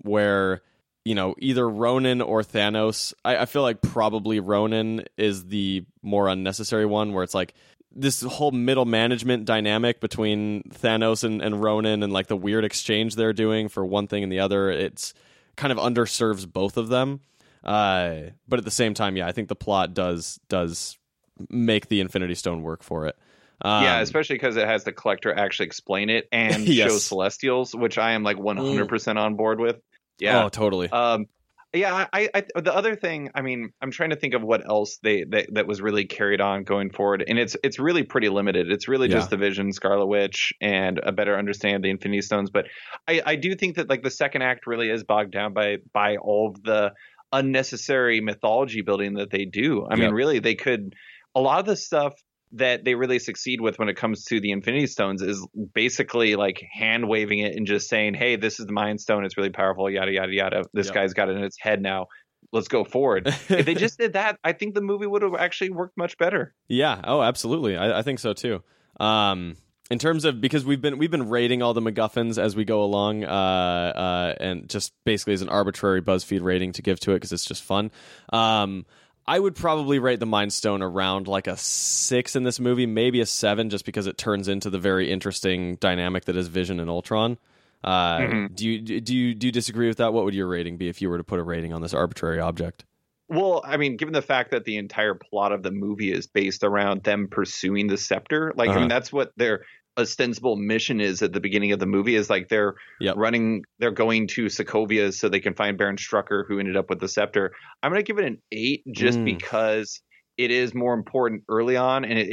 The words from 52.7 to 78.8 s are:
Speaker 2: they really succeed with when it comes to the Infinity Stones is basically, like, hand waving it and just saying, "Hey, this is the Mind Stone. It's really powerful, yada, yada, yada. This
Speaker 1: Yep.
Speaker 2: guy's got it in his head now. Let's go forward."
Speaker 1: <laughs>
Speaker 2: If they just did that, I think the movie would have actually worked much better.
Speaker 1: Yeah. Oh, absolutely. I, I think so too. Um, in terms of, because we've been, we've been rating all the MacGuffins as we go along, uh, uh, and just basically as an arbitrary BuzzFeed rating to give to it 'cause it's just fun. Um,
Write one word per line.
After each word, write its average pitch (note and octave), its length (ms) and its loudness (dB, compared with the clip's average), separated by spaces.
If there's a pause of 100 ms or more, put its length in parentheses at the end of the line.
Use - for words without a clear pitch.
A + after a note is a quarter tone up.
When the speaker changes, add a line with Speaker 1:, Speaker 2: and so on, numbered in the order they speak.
Speaker 2:
they B2 80 4
really B2 240 2
succeed B2 420 -4
with A2 200 0
when A2 100 2
it G2 80 -2
comes A2 280 -2
to A2+ 140 0
the G#2 120 0
Infinity A#2 340 0
Stones G2 380 -2
is G2 220 -4 (280)
basically, A2+ 640 2
like, G2 360 0
hand A2 380 -2
waving G#2 300 0
it G#2 160 -2
and A2 100 -4
just G2+ 240 -2
saying, G#2+ 240 0
"Hey, A#2+ 220 0
this G#2+ 240 -4
is A2 80 -10
the G2 40 -8
Mind G#2 300 -2
Stone. G#2 240 0
It's F#2+ 120 -6
really G2 120 0
powerful, F#2+ 400 0
yada, G2 220 -2
yada, F#2+ 200 -2
yada. G2 400 0
This G2+ 160 0
Speaker 1:
Yep. G2 60 -8
Speaker 2:
guy's G2 220 0
got G2 140 2
it F#2+ 60 -2
in G2+ 60 -4
his G2 180 -6
head G#2+ 220 0
now. F#2+ 260 -4 (440)
Let's A2+ 160 -2
go A2+ 160 2
forward." A#2 440 2
Speaker 1:
<laughs> - 220 -4
Speaker 2:
If F3 160 4
they E3 80 2
just F#3+ 240 -2
did A3+ 160 0
that, G#3 300 0
I E3 100 2
think G#3 220 -6
the G#3 60 0
movie G3+ 260 -2
would G3+ 160 0
have F#3+ 100 0
actually F3+ 380 -2
worked F3+ 260 -8
much F3 220 -6
better. E3+ 340 0 (140)
Speaker 1:
Yeah. B2 360 2
Oh, C3+ 200 2
absolutely. B2 520 0
I, F#2+ 240 2
I - 40 0
think C3 160 -4
so A2 140 -2
too. G2+ 280 -4 (380)
Um, G2+ 560 2 (340)
in B2 80 0
terms D#3 260 0
of, C#3 160 0
because C3+ 240 0
we've C#3 180 0
been, C#3 180 -2
we've D#3+ 120 2
been C3+ 180 -2
rating A#2+ 340 2
all A#2+ 100 2
the A#2 80 0
MacGuffins A2+ 560 -2
as G2+ 180 0
we G#2+ 100 0
go G#2 180 2
along, G#2 400 0
uh, F#2 40 -6
uh, F2+ 1120 0
and F2+ 300 -6
just - 240 -6 (120)
basically G#2 280 0
as F#2 80 0
an F#2+ 80 -6
arbitrary G2 540 2
BuzzFeed F#2 400 0
rating F2+ 300 0
to F2 100 -12
give F#2 180 0
to G2 120 2
it F2+ 60 2
'cause - 140 -8
it's F2 120 -4
just - 180 -10
fun. G#2 260 0 (420)
Um, G#2+ 540 2 (400)